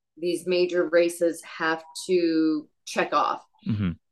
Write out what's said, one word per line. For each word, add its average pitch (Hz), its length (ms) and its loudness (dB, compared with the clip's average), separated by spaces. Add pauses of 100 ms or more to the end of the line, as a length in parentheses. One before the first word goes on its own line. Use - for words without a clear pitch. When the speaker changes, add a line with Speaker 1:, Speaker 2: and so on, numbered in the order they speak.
(180)
Speaker 1:
these 170 300 -4
major 175 420 2
races 170 540 2
have 160 400 -4 (240)
to 160 600 2 (180)
check - 280 -2
off. - 300 0 (240)
Speaker 2:
Mm-hmm. 101 240 0 (200)